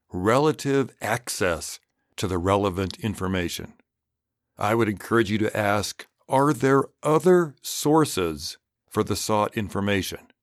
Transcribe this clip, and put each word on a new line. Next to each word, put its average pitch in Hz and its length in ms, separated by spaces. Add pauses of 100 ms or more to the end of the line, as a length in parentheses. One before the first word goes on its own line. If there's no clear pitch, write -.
(120)
relative 131 760 (100)
access 101 800 (380)
to - 100
the 92 120
relevant 95 600
information. 92 760 (840)
I 104 160
would 113 140
encourage 107 420
you 107 80
to 104 180
ask, 104 520 (200)
are 139 240
there 135 340 (180)
other 160 580
sources 92 960 (320)
for 107 140
the 104 120
sought 104 400
information? 98 720 (160)